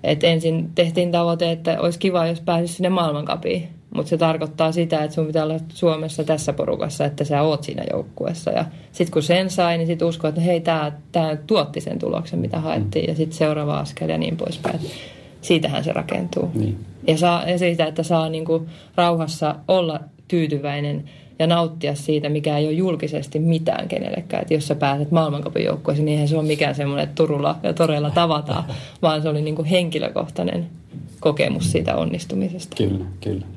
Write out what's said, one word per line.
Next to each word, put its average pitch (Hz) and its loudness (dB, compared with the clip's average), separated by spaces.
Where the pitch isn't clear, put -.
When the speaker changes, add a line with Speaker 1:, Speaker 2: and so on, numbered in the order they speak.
Speaker 1:
et 151 2
ensin 165 2
tehtiin 175 2
tavoite, 170 2
että 165 -2
olisi 170 0
kiva, 180 2
jos 165 -2
pääsisi 170 0
sinne 180 0
maailmankapiin. 165 0
Mut 151 -2
se 165 2
tarkoittaa 160 2
sitä, 165 2
että 151 -6
sun 160 0
pitää 156 2
olla 156 0
Suomessa 156 0
tässä 151 0
porukassa, - -2
että 147 -2
sä 143 2
oot 151 2
siinä - -6
joukkueessa. - -4
Ja 58 2
sit 170 0
kun 156 2
sen 180 2
sai, 170 2
niin 165 0
sit 165 0
uskoo, 165 0
että 156 0
hei, 170 4
tää, 156 0
tää 160 2
tuotti 151 0
sen - -4
tuloksen, 170 -2
mitä 170 0
haettiin. 160 0
Speaker 2:
Mm. 165 0
Speaker 1:
Ja 156 -2
sit 156 0
seuraava 151 0
askel 147 -6
ja 160 0
niin 160 -2
poispäin. - -4
Siitähän 147 2
se 160 -2
rakentuu. - -2
Speaker 2:
Niin. 107 0
Speaker 1:
Ja 160 4
saa, 175 2
ja 180 2
siitä, 170 2
että 160 -4
saa 160 2
niinku 160 -2
rauhassa 160 2
olla 170 2
tyytyväinen 147 0
ja 160 4
nauttia 165 2
siitä, 147 0
mikä 151 0
ei 151 2
ole 156 0
julkisesti 156 -2
mitään 165 2
kenellekään. - -4
Et - -4
jos 151 0
sä 151 2
pääset 143 0
maailmancupin 156 2
joukkueeseen, - 0
niin 151 2
eihän 151 2
se 156 2
ole 156 2
mikään 147 2
semmoinen, 143 -2
että 147 -8
Turulla 151 2
ja 165 0
Toreilla 156 2
tavataan, 160 2
Speaker 2:
<laughs> - -10
Speaker 1:
vaan 156 2
se 160 0
oli 151 0
niinku 156 -2
henkilökohtainen 175 0
kokemus - 2
siitä - 0
onnistumisesta. 180 -4
Speaker 2:
Kyllä, 95 0
kyllä. 98 -6